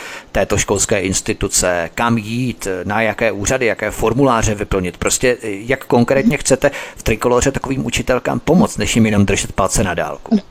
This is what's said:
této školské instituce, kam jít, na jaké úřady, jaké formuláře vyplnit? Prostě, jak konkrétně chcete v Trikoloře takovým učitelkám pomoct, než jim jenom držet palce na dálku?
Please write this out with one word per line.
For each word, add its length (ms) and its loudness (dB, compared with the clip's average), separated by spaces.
této 260 0
školské 420 0
instituce, 920 -2
kam 240 0
jít, 500 -4
na 180 0
jaké 300 0
úřady, 340 0
jaké 240 -2
formuláře 640 2
vyplnit? 420 -4
Prostě, 460 0
jak 420 -4
konkrétně 520 4
chcete 340 2
v 60 -18
Trikoloře 500 2
takovým 340 -4
učitelkám 540 -2
pomoct, 380 2
než 180 0
jim 100 6
jenom 200 4
držet 260 -2
palce 320 2
na 100 -2
dálku? 440 -2